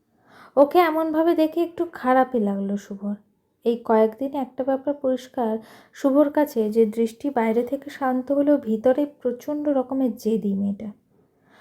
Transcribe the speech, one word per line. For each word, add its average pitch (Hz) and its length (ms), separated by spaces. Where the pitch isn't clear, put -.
ওকে 285 220
এমনভাবে 320 560
দেখে 311 280
একটু 339 300
খারাপই 254 480
লাগলো 196 360
শুভর। 202 380
এই 233 200
কয়েকদিন 220 500
একটা 262 300
ব্যাপার 269 300
পরিষ্কার 254 640
শুভর 285 380
কাছে 285 400
যে 226 160
দৃষ্টি 226 440
বাইরে 226 320
থেকে 277 280
শান্ত 254 420
হলেও 285 240
ভিতরে 247 500
প্রচণ্ড 294 600
রকমের 262 480
জেদি 208 380
মেয়েটা। 202 380